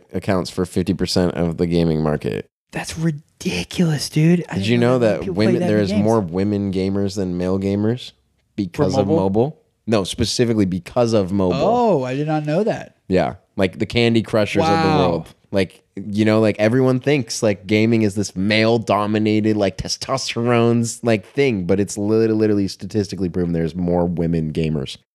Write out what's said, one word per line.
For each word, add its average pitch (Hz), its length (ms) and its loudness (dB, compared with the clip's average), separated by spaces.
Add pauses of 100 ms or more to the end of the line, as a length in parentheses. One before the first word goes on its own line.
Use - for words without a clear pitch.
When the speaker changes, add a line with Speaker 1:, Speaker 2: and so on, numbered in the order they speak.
(140)
Speaker 1:
accounts 92 360 -2
for 92 160 -4
fifty 92 280 -2
percent 90 400 0
of 82 240 -2
the 87 100 0
gaming 82 340 2
market. 67 440 -4 (260)
Speaker 2:
That's - 260 -12
ridiculous, 165 1120 -4
dude. 165 420 2
I - 40 -10
Speaker 1:
Did 98 60 -2
Speaker 2:
didn't 98 120 -2
Speaker 1:
you 120 60 4
Speaker 2:
know 120 160 4
Speaker 1:
know 131 60 2
Speaker 2:
that 120 60 2
many 104 100 4
Speaker 1:
that 67 60 -4
Speaker 2:
people 87 140 -6
play 107 120 2
Speaker 1:
women, 117 140 2
Speaker 2:
that - 60 0
Speaker 1:
there 107 100 2
Speaker 2:
many 104 80 2
Speaker 1:
is 92 60 -2
Speaker 2:
games. 101 120 0
Speaker 1:
more 113 180 4
women 98 500 -2
gamers 98 460 -2
than 90 200 -2
male 92 220 0
gamers 101 540 -2 (420)
because 95 380 -2
Speaker 2:
For 90 80 2
Speaker 1:
of 98 60 0
Speaker 2:
mobile? 156 160 2
Speaker 1:
mobile? 110 380 0 (280)
No, 107 140 2
specifically 107 640 0
because 104 480 0
of 98 180 2
mobile. 95 320 0
Speaker 2:
Oh, 214 400 2
I 127 100 -6
did 147 140 -4
not 156 180 -2
know 151 200 0
that. - 320 -6 (100)
Speaker 1:
Yeah. 85 280 0 (200)
Like 95 240 -2
the 110 60 -4
Candy 117 360 2
Crushers 101 420 0
of - 60 2
the 165 40 2 (160)
Speaker 2:
Wow. 156 100 2
Speaker 1:
world. 85 340 -2 (160)
Like, 95 320 -2 (140)
you 104 300 -2
know, 107 160 4
like, 107 180 2
everyone 127 400 2
thinks, 139 420 -2
like, 104 260 0
gaming 110 340 4
is 107 140 2
this 104 200 -4
male-dominated, 107 1200 2
like, 98 220 0
testosterone's, 117 1300 -2
like, 110 200 0
thing, 127 380 0
but 95 160 0
it's 101 180 -4
li-, 110 300 2
literally 107 400 2
statistically 95 600 -4
proven 87 240 -2
there's 82 220 -2
more 87 300 0
women 82 460 -2
gamers. 78 460 -4 (180)